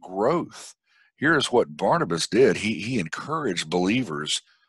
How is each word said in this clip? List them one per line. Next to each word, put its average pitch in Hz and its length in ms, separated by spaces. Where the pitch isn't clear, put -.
growth. 110 720
Here's 147 340
what 78 260
Barnabas 98 500
did. 101 300
He, 95 240
he 120 180
encouraged 92 680
believers 90 720